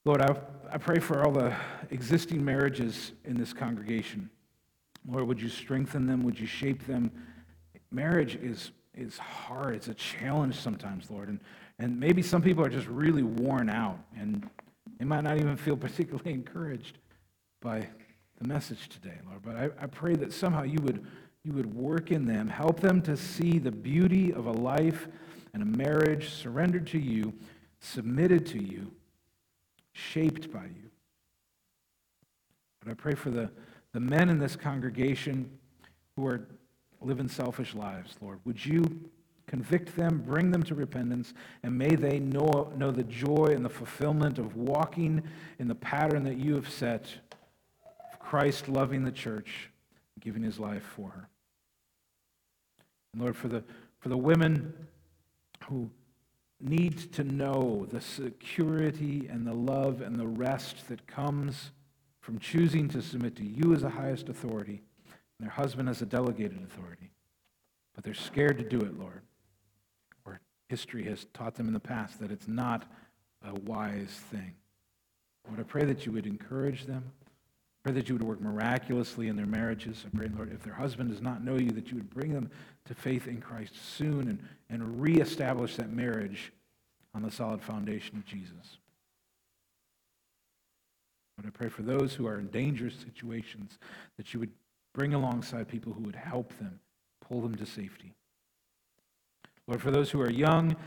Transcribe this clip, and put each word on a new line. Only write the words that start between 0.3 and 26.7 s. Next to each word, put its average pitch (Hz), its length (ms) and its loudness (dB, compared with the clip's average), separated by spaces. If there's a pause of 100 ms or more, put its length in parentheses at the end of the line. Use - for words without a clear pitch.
I 156 60 -2
pray 170 220 4
for 147 240 4
all 151 80 8
the 123 240 4 (340)
existing 143 560 2
marriages 131 680 0 (120)
in 127 120 -2
this 117 160 -2
congregation. 110 760 -2 (800)
Lord, 123 200 0
would 120 140 0
you 117 80 -2
strengthen 131 560 -2
them? 127 180 2
Would 120 160 0
you 110 60 -4
shape - 400 -2
them? 247 240 0 (840)
Marriage 147 440 4
is, 120 360 -6 (220)
is 120 240 -10
hard. 131 580 -6
It's 104 120 -8
a 113 80 -6
challenge 135 640 0
sometimes, 98 500 -4
Lord. 98 200 -8
And, 101 100 -4 (400)
and 120 200 0
maybe 175 220 8
some 170 200 4
people 165 220 6
are 139 60 4
just 123 180 -2
really 143 360 4
worn 123 460 2
out, 104 300 0 (180)
and 104 300 -2 (520)
they 127 60 -4
might 151 180 2
not 151 140 2
even 147 200 2
feel 151 180 0
particularly 139 560 -2
<laughs> - 20 0
encouraged 135 680 -6 (600)
by 110 260 -2 (520)
the 117 80 -4
message 139 420 -4
today, 85 280 -14 (100)
Lord. 95 160 -14
But 113 120 -8
I, 131 140 0 (120)
I 143 60 -4
pray 165 280 0
that - 180 0
somehow 165 300 2
you 147 180 0
would, 127 240 0 (380)
you 156 100 -4
would 117 200 -2
work 156 380 0
in 151 140 4
them, 110 220 2
help 151 320 2
them 185 240 8
to 147 140 2
see 170 400 2
the 131 140 2
beauty 170 640 6
of 120 120 -4
a 113 60 0
life 139 560 2 (460)
and 107 100 -2
a - 20 2
marriage 147 640 4
surrendered 165 580 2